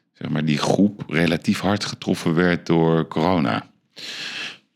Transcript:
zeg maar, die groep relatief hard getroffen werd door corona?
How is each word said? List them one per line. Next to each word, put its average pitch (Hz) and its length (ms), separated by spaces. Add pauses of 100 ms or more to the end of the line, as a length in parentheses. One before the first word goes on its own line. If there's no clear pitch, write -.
(140)
zeg - 160
maar, 76 160
die 76 120
groep - 500
relatief 82 520
hard 101 260
getroffen - 500
werd 87 300
door 82 420
corona? 80 580 (1120)